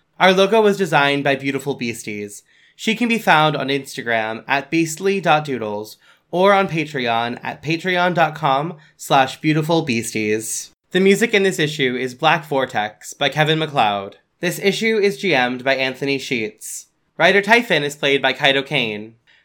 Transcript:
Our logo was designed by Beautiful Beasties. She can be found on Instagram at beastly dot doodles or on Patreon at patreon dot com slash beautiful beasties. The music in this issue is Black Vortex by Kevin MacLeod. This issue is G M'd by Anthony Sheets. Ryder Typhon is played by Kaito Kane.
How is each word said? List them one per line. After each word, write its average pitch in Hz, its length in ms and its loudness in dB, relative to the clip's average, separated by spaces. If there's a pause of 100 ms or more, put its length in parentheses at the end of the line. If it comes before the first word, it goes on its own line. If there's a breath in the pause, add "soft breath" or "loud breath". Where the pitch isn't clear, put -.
(180)
Our 180 140 4
logo 190 300 4
was 202 160 4
designed 143 480 2
by 139 100 2
Beautiful 135 400 -4
Beasties. 107 680 -10 (340 soft breath)
She 220 200 -2
can 233 140 -2
be 226 100 0
found 156 360 4
on 135 120 -4
Instagram 113 800 -4
at 139 240 -2
beastly 165 500 0
dot 151 220 2
doodles 110 540 -6 (340 soft breath)
or 190 220 4
on 196 160 2
Patreon 120 760 -2
at - 180 -10
patreon 175 540 -2
dot 156 180 2
com 147 440 -2 (180 soft breath)
slash 135 460 0
beautiful 156 400 2
beasties. 110 880 -4 (200)
The 185 100 0
music 202 320 4
in 196 100 4
this 180 160 0
issue 147 360 0
is 123 200 -6
Black 156 300 0
Vortex 120 680 -4
by 143 160 -2
Kevin 156 300 2
MacLeod. 107 580 -2 (220)
This 175 180 -4
issue 220 400 0
is 202 200 0
G 180 180 0
M'd 123 300 0
by 135 100 2
Anthony 131 420 -2
Sheets. - 680 -8 (300)
Ryder 190 240 4
Typhon 196 420 2
is 147 140 -6
played 139 240 2
by 131 100 2
Kaito 135 340 2
Kane. 113 500 -4 (300 soft breath)